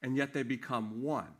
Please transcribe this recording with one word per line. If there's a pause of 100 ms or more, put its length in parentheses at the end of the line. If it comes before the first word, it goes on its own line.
and
yet
they
become
one.